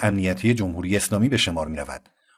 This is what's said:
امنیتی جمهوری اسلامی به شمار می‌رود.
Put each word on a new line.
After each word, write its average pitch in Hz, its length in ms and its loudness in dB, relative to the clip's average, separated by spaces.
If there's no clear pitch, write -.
امنیتی 101 520 2
جمهوری 92 440 -2
اسلامی 107 320 0
به - 80 2
شمار 82 300 -2
می‌رود. 71 420 -10